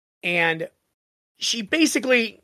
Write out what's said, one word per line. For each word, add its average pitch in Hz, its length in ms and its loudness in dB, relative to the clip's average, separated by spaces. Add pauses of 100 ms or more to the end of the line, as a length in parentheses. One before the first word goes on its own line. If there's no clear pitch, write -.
(240)
And 165 460 -2 (680)
she - 240 -4
basically, 254 840 0